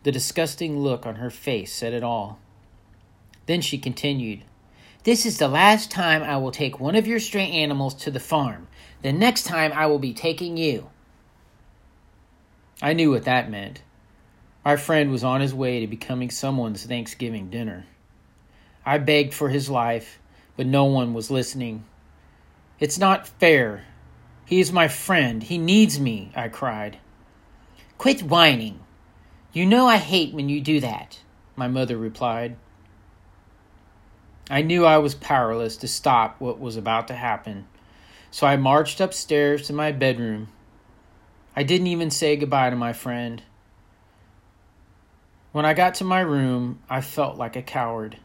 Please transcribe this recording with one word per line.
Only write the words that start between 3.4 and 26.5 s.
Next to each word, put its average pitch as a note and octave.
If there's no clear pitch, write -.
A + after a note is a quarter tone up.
Then F3
she C3+
continued, B2+
"This A#3
is -
the D3
last G3
time D#3+
I D3
will C3
take C3+
one D3+
of A3
your A3+
stray G3
animals C#3+
to -
the C3
farm. C3+
The C3+
next A#3
time D#3+
I D#3
will D3
be C3
taking E3
you." D3
I D3
knew E3
what A#2
that B2+
meant. G2
My D3
friend D3
was B2
on C3
his C3+
way B2+
to A2
becoming B2
someone's A#2
Thanksgiving A#2
dinner. G#2
I D3
begged C#3+
for C#3+
his C#3
life, A#2+
but C3
no C#3
one B2+
was A2+
listening. A#2+
"It's D3+
not F#3+
fair. B2
He F#3
is E3
my E3+
friend. C3
He F3
needs E3+
me," A2
I A#2
cried. G#2+